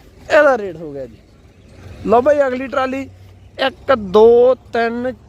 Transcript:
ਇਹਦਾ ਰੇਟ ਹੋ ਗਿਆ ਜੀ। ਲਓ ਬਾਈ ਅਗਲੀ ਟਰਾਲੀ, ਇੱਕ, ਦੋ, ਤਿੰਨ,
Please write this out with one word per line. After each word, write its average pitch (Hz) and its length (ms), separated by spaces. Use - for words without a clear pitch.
ਇਹਦਾ 285 260
ਰੇਟ 190 180
ਹੋ 160 180
ਗਿਆ 135 120
ਜੀ। 113 120
ਲਓ 226 140
ਬਾਈ 285 260
ਅਗਲੀ 254 200
ਟਰਾਲੀ, 262 420
ਇੱਕ, - 280
ਦੋ, 233 600
ਤਿੰਨ, 240 580